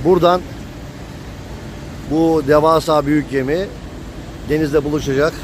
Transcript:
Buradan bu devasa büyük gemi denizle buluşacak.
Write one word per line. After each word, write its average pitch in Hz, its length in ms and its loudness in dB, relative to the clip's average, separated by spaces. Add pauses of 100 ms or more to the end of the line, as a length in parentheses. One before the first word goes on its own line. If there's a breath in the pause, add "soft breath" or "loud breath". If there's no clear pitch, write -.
Buradan 175 380 4 (1700)
bu 160 360 4
devasa 151 580 4
büyük 143 260 2
gemi 139 340 0 (840)
denizle 151 340 2
buluşacak. 143 500 0 (100)